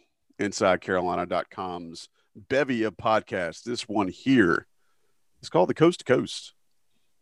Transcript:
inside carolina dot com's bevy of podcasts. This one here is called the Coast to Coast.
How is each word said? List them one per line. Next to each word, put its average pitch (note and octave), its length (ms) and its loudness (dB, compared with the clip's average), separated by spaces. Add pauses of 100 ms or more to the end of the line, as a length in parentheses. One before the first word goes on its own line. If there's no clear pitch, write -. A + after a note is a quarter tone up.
(380)
inside G2 440 0
carolina F2+ 440 -2
dot F2 240 -4
com's F2 580 -12 (280)
bevy B2+ 480 -2
of G#2 120 -4
podcasts. G2 680 -2
This A#2 240 -8
one G#2 180 -2
here G2 640 2 (760)
is - 60 -18
called F3 200 2
the B2 60 -4
Coast E3+ 240 4
to - 60 -20
Coast. - 500 -2 (680)